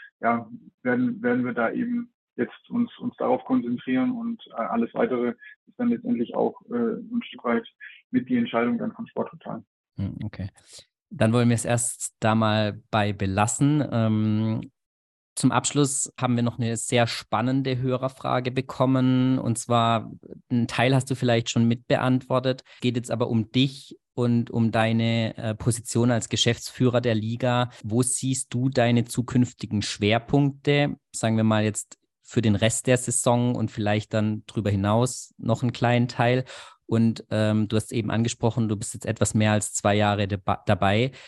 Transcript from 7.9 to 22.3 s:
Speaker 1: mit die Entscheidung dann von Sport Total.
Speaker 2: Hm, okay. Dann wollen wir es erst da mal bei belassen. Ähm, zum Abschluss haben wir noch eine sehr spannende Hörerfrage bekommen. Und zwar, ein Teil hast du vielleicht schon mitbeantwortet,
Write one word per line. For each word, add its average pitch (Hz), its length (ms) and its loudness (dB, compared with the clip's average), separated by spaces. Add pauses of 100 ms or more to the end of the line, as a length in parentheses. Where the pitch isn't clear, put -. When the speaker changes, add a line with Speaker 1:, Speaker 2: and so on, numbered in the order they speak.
Speaker 1:
mit 123 180 0
die 127 80 2
Entscheidung 120 400 0
dann 110 160 -4
von 117 140 -14
Sport - 220 -6
Total. - 340 -12 (340)
Speaker 2:
Hm, 98 260 -6
okay. 101 260 -8 (600)
Dann 113 220 2
wollen 120 180 4
wir 120 60 4
es 107 100 -4
erst - 540 -4
da 110 160 2
mal 107 460 0 (100)
bei 104 220 2
belassen. 104 760 0
Ähm, 110 800 0 (640)
zum 131 160 0
Abschluss - 680 0
haben 123 160 0
wir 120 80 2
noch 120 160 -2
eine 117 180 -2
sehr 117 300 2
spannende 127 720 -2
Hörerfrage 127 720 -2
bekommen. 131 840 2
Und 123 200 -2
zwar, 117 540 0 (380)
ein 120 180 0
Teil 131 280 2
hast 127 160 0
du 131 40 -4
vielleicht 117 340 0
schon 117 180 2
mitbeantwortet, 127 960 0 (180)